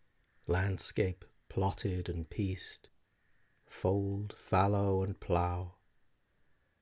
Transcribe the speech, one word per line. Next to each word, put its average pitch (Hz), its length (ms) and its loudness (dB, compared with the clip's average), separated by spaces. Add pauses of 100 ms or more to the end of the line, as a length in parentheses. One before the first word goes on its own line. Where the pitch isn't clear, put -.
(480)
Landscape 92 760 0 (260)
plotted 95 600 -2
and 82 200 -4
pieced, - 600 -6 (760)
fold, 98 720 0
fallow 98 640 2
and 95 180 -4
plough, 87 520 0 (1120)